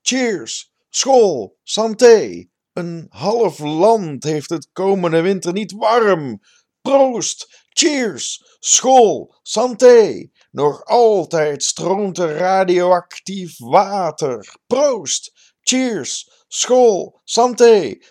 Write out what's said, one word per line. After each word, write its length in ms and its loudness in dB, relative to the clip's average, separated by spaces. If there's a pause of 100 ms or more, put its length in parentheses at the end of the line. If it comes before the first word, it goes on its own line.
Cheers! 720 -6 (160)
School! 720 0
Santé! 840 2 (240)
Een 360 -10
half 500 -4
land 640 -2
heeft 260 -6
het 240 -8
komende 480 0
winter 320 -4
niet 180 -6
warm. 720 0 (400)
Proost! 880 -2
Cheers! 760 -4 (160)
School! 840 2
Santé! 880 2 (220)
Nog 340 -2
altijd 760 0
stroomt 540 -4
er 180 -4
radioactief 1200 -2
water. 1000 -2 (120)
Proost! 640 -2 (300)
Cheers! 680 -4 (180)
School! 760 0
Santé! 760 2 (140)